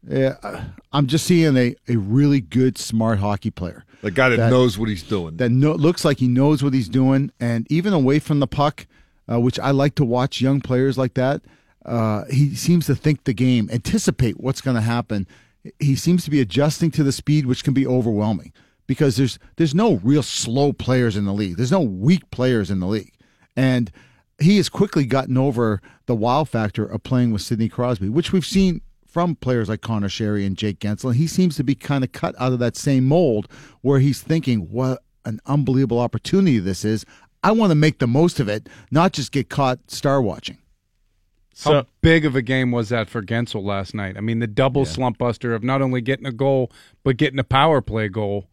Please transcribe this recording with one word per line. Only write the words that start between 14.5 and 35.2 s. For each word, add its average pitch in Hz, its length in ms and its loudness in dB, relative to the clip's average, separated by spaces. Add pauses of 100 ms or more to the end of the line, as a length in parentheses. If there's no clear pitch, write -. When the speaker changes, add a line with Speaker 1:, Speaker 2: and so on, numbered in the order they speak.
Speaker 1:
gonna 123 200 -2
happen. 113 480 -4 (500)
He 139 160 2
seems 170 300 0
to 147 60 -8
be 143 100 2
adjusting 143 500 0
to 151 140 0
the 139 80 0
speed, 147 340 0
which 127 160 -2
can 143 100 0
be 131 140 2
overwhelming 110 680 0 (360)
because 135 260 2
there's, 127 240 0 (160)
there's 156 220 0
no 190 260 2
real 135 220 2
slow 135 480 -2
players 120 440 0
in 104 100 -2
the 98 60 0
league. 98 240 -4
There's 120 140 -2
no 190 100 2
weak 123 520 0
players 120 400 0
in 95 80 -2
the 90 80 -4
league. 104 240 -4 (440)
And 127 360 0 (480)
he 180 160 6
has 180 120 2
quickly 175 380 0
gotten 131 320 0
over 117 420 0 (260)
the 123 100 0
wow 120 260 0
factor 110 420 -2
of - 200 -8
playing 123 260 0
with 104 120 -2
Sidney 113 260 -2
Crosby, 120 400 -4
which 143 240 -2
we've 185 120 0
seen 185 360 0 (280)
from 170 280 -2
players 120 320 -2
like 107 140 -6
Connor 104 260 -4
Sherry 104 380 -4
and 95 100 -4
Jake 104 240 -4
Guentzel. 107 300 -4
And 117 60 0
he 160 120 0
seems 180 280 0
to 151 80 -4
be 131 120 0
kinda 135 320 -2
cut - 320 -6
out 127 140 0
of 123 40 -4
that 120 180 0
same 131 300 2
mold 135 400 2 (360)
where 135 180 4
he's 135 220 2
thinking, 135 380 0 (100)
"What 131 320 -4 (240)